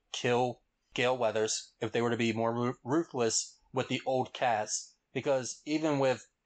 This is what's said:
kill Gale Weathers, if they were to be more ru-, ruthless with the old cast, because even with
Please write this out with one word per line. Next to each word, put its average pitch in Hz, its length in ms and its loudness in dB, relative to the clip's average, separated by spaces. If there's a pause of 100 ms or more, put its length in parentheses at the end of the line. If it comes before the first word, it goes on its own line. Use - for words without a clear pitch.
(140)
kill 123 480 0 (320)
Gale 127 240 2
Weathers, 110 640 0
if 113 100 -4
they 120 100 0
were 120 100 2
to 113 60 -2
be 117 140 2
more 113 220 0
ru-, 120 300 -2
ruthless 127 760 -2 (140)
with - 160 -2
the 127 160 -2
old 131 280 -2
cast, 110 640 -2 (180)
because 131 520 -2
even 151 340 0
with 131 260 2 (200)